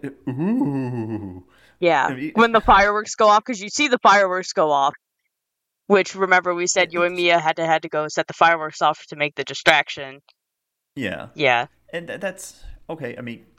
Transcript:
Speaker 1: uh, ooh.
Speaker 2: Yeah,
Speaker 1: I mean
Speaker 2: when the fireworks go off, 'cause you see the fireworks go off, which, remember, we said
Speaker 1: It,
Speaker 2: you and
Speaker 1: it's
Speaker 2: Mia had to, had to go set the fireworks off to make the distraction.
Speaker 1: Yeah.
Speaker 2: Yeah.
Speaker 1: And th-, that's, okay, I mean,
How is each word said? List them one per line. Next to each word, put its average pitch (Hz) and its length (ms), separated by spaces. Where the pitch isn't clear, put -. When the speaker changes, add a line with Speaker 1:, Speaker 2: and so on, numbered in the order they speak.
Speaker 1:
uh, - 280
ooh. 123 1120
Speaker 2:
Yeah, 156 280
Speaker 1:
I 135 80
mean 143 200
Speaker 2:
when 233 160
the 226 100
fireworks 208 540
go 220 140
off, 214 160
'cause 214 160
you 202 80
see 294 180
the 247 120
fireworks 196 520
go 160 180
off, 143 240
which, 196 260
remember, 185 400
we 175 140
said 175 220
Speaker 1:
It, 165 40
Speaker 2:
you 175 100
and 175 100
Speaker 1:
it's 180 80
Speaker 2:
Mia 170 180
had 160 160
to, 165 100
had 160 180
to 165 60
go 151 200
set - 180
the - 60
fireworks 160 480
off 156 260
to 160 80
make 147 200
the 139 80
distraction. 139 760
Speaker 1:
Yeah. 107 400
Speaker 2:
Yeah. 127 320
Speaker 1:
And 170 160
th-, 135 140
that's, - 420
okay, 127 280
I - 40
mean, 117 240